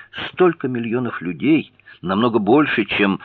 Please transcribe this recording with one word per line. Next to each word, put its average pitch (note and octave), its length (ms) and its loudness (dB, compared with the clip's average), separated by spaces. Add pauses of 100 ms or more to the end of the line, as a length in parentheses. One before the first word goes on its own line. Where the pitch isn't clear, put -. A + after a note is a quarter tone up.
(260)
столько E3+ 400 0
миллионов A#2+ 560 -4
людей, G#2 500 -2 (300)
намного G#2+ 380 0
больше, B2 440 2
чем G2 400 0